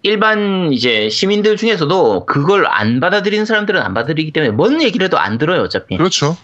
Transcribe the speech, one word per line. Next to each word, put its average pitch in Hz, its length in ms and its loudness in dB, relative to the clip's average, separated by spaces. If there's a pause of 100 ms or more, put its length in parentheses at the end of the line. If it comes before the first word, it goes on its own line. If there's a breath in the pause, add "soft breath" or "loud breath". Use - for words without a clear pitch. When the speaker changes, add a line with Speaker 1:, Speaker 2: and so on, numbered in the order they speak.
Speaker 1:
일반 202 680 0
이제 110 360 2
시민들 208 480 0
중에서도 165 720 0
그걸 165 400 2
안 107 320 0
받아들이는 208 480 0
사람들은 208 340 0
안 95 140 -4
받아들이기 147 380 -2
때문에 147 200 0
뭔 240 300 2
얘기를 190 220 0
해도 185 120 0
안 101 220 0
들어요, 151 240 0
어차피. - 340 -4
Speaker 2:
그렇죠. 165 480 0